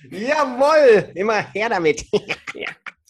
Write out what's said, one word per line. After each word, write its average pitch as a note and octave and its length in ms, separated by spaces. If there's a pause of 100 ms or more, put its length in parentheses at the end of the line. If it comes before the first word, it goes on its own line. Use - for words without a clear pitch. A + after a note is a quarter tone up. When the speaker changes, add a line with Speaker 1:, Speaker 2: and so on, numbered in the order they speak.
(120)
Speaker 1:
Jawohl, C4 1040
immer G3+ 260 (120)
her G#3+ 160
damit. E3 400
<laughs> - 40 (420)
Speaker 2:
Ja. - 140 (400)